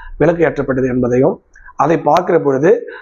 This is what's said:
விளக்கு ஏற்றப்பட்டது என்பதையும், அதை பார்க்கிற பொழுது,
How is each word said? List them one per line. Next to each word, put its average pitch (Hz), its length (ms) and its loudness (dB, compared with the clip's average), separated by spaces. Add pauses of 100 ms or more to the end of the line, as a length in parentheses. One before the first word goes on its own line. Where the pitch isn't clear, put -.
(180)
விளக்கு 165 260 2
ஏற்றப்பட்டது 131 440 -2
என்பதையும், 123 520 0 (360)
அதை 151 220 0
பார்க்கிற 165 420 2
பொழுது, 143 480 0 (140)